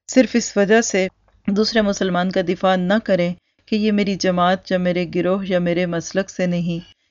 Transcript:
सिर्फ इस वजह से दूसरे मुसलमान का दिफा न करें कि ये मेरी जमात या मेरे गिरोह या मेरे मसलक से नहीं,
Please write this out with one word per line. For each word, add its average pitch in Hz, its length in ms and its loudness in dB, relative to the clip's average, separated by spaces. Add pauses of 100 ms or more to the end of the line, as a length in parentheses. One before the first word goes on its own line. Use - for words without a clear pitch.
सिर्फ 247 260 4
इस - 220 0
वजह 208 260 4
से 190 240 -2 (400)
दूसरे 214 360 0
मुसलमान 190 480 0
का 190 120 0
दिफा 185 340 0
न 185 240 0
करें 175 340 0 (320)
कि 220 100 -2
ये 214 160 0
मेरी 202 240 0
जमात 180 540 0
या 185 80 0
मेरे 180 280 0
गिरोह 180 400 -2
या 180 140 0
मेरे 175 260 0
मसलक 170 420 -4
से 185 180 -4
नहीं, 175 340 -2 (300)